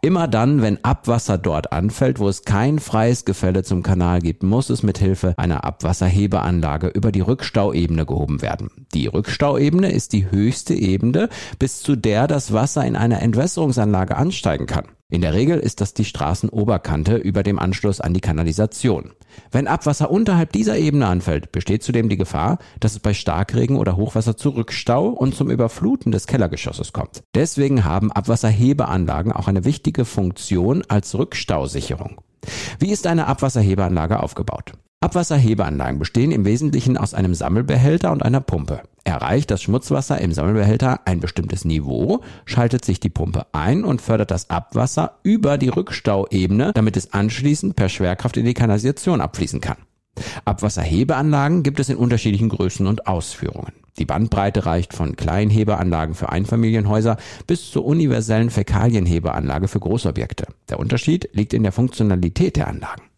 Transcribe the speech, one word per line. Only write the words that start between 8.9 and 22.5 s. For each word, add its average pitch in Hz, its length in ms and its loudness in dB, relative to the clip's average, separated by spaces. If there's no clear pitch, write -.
Die 67 140 0
Rückstauebene 147 840 0
ist - 220 -2
die 95 180 2
höchste 101 440 0
Ebene, 113 560 2
bis - 220 -2
zu 143 160 0
der 110 300 2
das 143 260 -2
Wasser 131 320 0
in 117 120 0
einer 113 260 2
Entwässerungsanlage 117 920 2
ansteigen 143 500 -2
kann. - 180 -4
In 87 120 0
der 82 140 2
Regel 143 260 2
ist - 200 -4
das 98 140 -4
die 110 100 0
Straßenoberkante 95 1080 0
über 101 300 0
dem 101 160 0
Anschluss 95 400 0
an 82 120 -2
die 90 80 2
Kanalisation. 82 920 0
Wenn 135 160 0
Abwasser - 420 0
unterhalb 185 400 2
dieser 214 280 0
Ebene 147 280 2
anfällt, 87 460 0
besteht 98 320 -2
zudem 117 240 0
die 104 80 0
Gefahr, 92 420 0